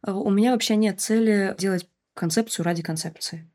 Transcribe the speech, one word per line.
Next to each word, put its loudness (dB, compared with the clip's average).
Э, -4
у -2
меня 4
вообще 0
нет 2
цели 2
делать -2
концепцию -2
ради 0
концепции. -8